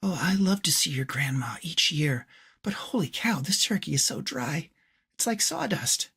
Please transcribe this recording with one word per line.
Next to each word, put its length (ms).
Oh, 220
I 120
love 280
to 100
see 180
your 140
grandma 580
each 280
year, 360
but 100
holy 360
cow, 320
this 240
turkey 300
is 100
so 160
dry. 500
It's 100
like 140
sawdust 760